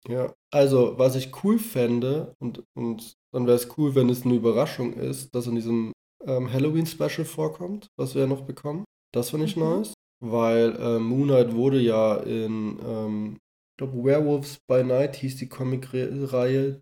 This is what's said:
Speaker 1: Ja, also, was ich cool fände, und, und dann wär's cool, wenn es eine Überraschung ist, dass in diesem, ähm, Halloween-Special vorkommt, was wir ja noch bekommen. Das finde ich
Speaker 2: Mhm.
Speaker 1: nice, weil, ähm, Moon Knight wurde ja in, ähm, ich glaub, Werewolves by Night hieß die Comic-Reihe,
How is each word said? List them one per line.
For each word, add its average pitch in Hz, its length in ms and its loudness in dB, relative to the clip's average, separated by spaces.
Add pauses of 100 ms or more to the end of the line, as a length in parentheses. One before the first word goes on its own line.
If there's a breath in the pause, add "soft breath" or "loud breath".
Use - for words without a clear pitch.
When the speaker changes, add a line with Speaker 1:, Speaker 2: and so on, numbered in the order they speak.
Speaker 1:
Ja, 123 240 -4 (200)
also, 135 460 6
was 127 180 4
ich 127 140 -4 (120)
cool 214 160 4
fände, 127 840 0
und, 120 220 -8 (140)
und 117 380 -6 (200)
dann 123 120 0
wär's 120 220 4 (100)
cool, 147 160 2
wenn 127 160 6
es 123 140 -2
eine 123 100 4
Überraschung 117 580 0
ist, 131 420 -8
dass 120 140 -4
in 117 80 -2
diesem, 113 360 -2 (320)
ähm, 127 280 -2
Halloween-Special 156 720 0
vorkommt, 175 640 -8 (100)
was 135 160 -6
wir 139 80 0
ja 131 60 2
noch 135 140 -2
bekommen. 147 420 -8 (280)
Das 123 180 -2
finde 156 160 -2
ich - 100 -4
Speaker 2:
Mhm. 165 60 0
Speaker 1:
nice, 180 320 -2 (280)
weil, 113 560 2
ähm, 117 260 0
Moon 131 240 0
Knight 123 260 4
wurde 131 260 2
ja 110 380 4
in, 110 680 -4
ähm, 107 520 -6 (380)
ich - 80 -8
glaub, 127 200 -6
Werewolves 147 540 0 (100)
by 127 160 4
Night 135 320 0
hieß 131 200 -6
die 131 120 -10
Comic-Reihe, 131 1300 -2